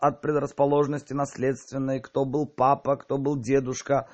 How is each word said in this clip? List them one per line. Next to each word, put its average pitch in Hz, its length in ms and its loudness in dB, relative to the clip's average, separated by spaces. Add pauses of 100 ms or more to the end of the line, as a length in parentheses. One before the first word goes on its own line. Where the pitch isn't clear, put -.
от 143 200 2
предрасположенности 143 920 0
наследственной, 135 840 -4
кто 135 240 -2
был 135 220 -2
папа, 139 500 2
кто 139 220 -4
был 143 180 -2
дедушка, 131 760 0